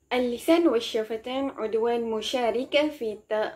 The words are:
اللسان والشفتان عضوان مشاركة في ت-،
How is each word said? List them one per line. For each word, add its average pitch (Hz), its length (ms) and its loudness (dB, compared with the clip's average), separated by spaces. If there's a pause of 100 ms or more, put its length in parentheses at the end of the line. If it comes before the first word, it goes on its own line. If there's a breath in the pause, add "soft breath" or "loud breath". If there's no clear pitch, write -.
(140)
اللسان 254 540 2
والشفتان 233 880 -2
عضوان 226 540 0
مشاركة 247 800 0
في 220 280 -6 (120)
ت-، 214 260 -2